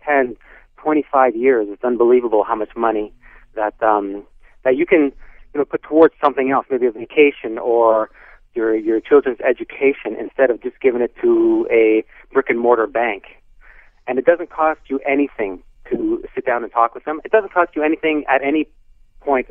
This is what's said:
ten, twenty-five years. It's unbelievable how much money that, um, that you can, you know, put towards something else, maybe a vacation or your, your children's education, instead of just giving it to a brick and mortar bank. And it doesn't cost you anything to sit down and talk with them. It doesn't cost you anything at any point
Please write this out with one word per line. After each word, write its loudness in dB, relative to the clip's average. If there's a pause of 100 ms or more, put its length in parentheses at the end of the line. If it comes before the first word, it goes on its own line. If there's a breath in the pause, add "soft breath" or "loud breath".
ten, 0 (420 soft breath)
twenty-five 0
years. 2
It's -14
unbelievable 2
how -2
much -8
money -2 (420 soft breath)
that, -4
um, 0 (400)
that 2
you -2
can, 4 (480 soft breath)
you -8
know, 0
put -8
towards 4
something 0
else, -2
maybe -2
a 0
vacation 0
or 0 (420 soft breath)
your, -2
your -2
children's 2
education, -4
instead -2
of -4
just -10
giving 0
it -4
to 2
a 2 (300 soft breath)
brick -2
and -2
mortar 2
bank. -4 (840 soft breath)
And -2
it -2
doesn't 2
cost -2
you -6
anything -4 (260)
to -4 (100)
sit -8
down -2
and -12
talk 0
with -18
them. -6
It -6
doesn't 0
cost 0
you -2
anything -2
at 2
any -2 (520)
point -2